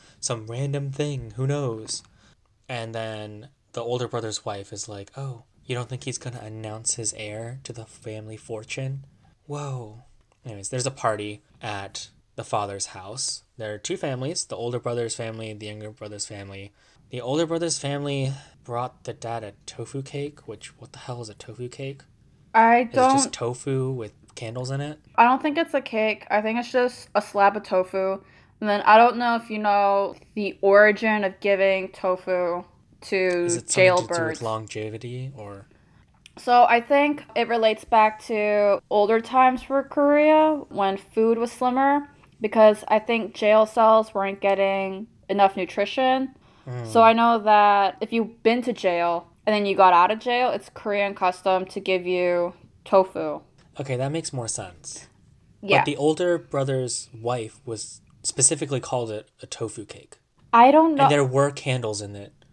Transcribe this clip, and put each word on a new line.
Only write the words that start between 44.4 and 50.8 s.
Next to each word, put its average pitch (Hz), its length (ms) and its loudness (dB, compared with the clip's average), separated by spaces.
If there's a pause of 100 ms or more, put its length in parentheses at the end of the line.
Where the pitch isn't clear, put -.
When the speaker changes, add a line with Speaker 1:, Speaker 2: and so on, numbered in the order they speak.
Speaker 2:
getting 196 640 -2 (220)
enough 196 260 4
nutrition. 262 800 -2 (340)
Speaker 1:
Mm. 123 240 -10
Speaker 2:
So 233 100 6
I 226 120 8
know 233 260 4
that 202 640 4
if 226 100 -6
you've 226 320 -4
been 240 200 2
to 240 100 -2
jail 170 540 0 (180)
and 214 100 2
then 208 100 0
you 196 100 0
got 185 180 8
out 180 180 8
of 220 80 -4
jail, 247 320 0
it's - 220 -6
Korean 202 420 -4